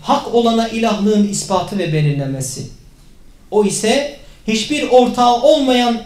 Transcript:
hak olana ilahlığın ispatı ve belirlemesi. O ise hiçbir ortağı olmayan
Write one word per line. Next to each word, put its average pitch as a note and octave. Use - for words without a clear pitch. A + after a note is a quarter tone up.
hak -
olana A3+
ilahlığın G#3+
ispatı F#3+
ve E3
belirlemesi. C#3
O G#3
ise A3+
hiçbir A3+
ortağı A#3+
olmayan B3+